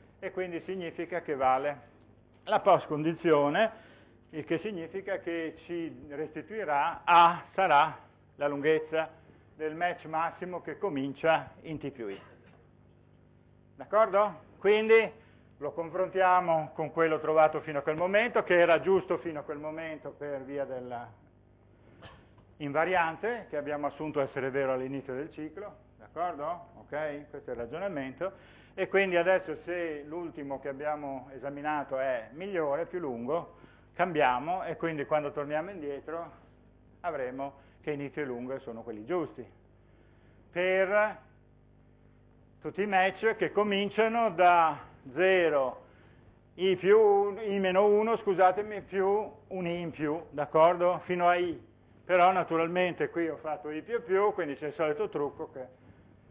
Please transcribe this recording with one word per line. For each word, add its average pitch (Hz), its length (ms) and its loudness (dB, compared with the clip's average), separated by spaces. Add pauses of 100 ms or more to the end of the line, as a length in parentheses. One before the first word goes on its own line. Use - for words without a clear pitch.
(200)
e 185 120 -10
quindi 180 340 -6
significa 170 560 -8
che 160 120 -6
vale 135 460 0 (640)
la 202 160 0
post 175 260 4
condizione, 156 840 2 (600)
il 156 140 -10
che 160 140 -2
significa 180 580 -8
che 165 380 -8 (100)
ci 156 440 -10
restituirà 156 960 -6
A 170 380 8 (100)
sarà 156 440 4 (380)
la 143 120 -2
lunghezza 156 640 0 (460)
del 156 180 -6
match 170 320 -4
massimo 165 560 -6
che 139 160 -10
comincia 143 840 -2
in 156 180 -10
T 143 100 -8
più 117 180 -10
I. 98 140 -10 (1500)
D'accordo? 202 640 2 (180)
Quindi 220 600 6 (420)
lo 143 80 -6
confrontiamo 180 1040 2
con 156 180 -6
quello 160 300 2
trovato 156 400 4
fino 147 180 -6
a - 40 -8
quel 160 120 -2
momento, 202 480 0
che 180 160 4
era 165 220 6
giusto 180 380 2
fino 160 200 -8
a 139 40 -12
quel 151 160 -10
momento 156 500 -10
per 139 340 -10
via 139 220 -6
della 123 440 -10 (1500)
invariante, 165 920 -2
che 156 60 -8
abbiamo 147 320 -4
assunto 151 320 -6
essere 135 300 -2
vero 131 240 -2
all'inizio 131 400 -6
del 147 180 -10
ciclo, 190 420 -14 (240)
d'accordo? 160 680 -8 (120)
Ok? 147 500 -8
Questo 139 220 -12
è - 20 -6
il 117 60 -10
ragionamento. 151 720 -8 (400)
E 185 160 -4
quindi 190 260 2
adesso 175 480 2
se 170 400 -6
l'ultimo 147 560 -10
che 147 80 -10
abbiamo 139 640 -6
esaminato 139 640 -6
è 127 360 -2
migliore, 165 520 -2
più 180 140 -8
lungo, 139 560 -6 (380)
cambiamo 156 720 0
e 165 120 -8
quindi 160 300 -4
quando 151 260 -2
torniamo 147 380 -6
indietro 160 640 -10 (680)
avremo 139 600 -8 (200)
che 156 100 -8
inizio 143 320 -6
e - 20 -4
lungo 127 340 -8
sono 113 220 -14
quelli 110 240 -12
giusti. 135 440 -6 (1040)
Per 190 640 0 (1400)
tutti 156 220 -8
i 208 60 0
match 196 500 2
che 170 160 0
cominciano 208 800 2
da 165 600 4 (220)
zero, 160 680 2 (720)
I 185 220 2
più 190 220 6
uno, 202 420 4
I 202 180 -2
meno 190 260 4
uno, 214 320 4
scusatemi, 196 640 2
più 196 460 0 (180)
un 180 200 -6
I 175 140 -4
in 165 100 -6
più, 151 380 -4
d'accordo? 170 760 4
Fino 175 220 2
a 175 80 6
I. 175 360 -4 (340)
Però 180 260 6
naturalmente 170 800 0
qui 165 180 -2
ho 147 100 -6
fatto 151 320 -8
I 156 120 -8
più 226 220 -6
più, 196 300 2
quindi 156 220 -4
c'è 151 120 -8
il 143 60 -6
solito 151 360 -2
trucco 147 420 -6
che 127 160 -14 (640)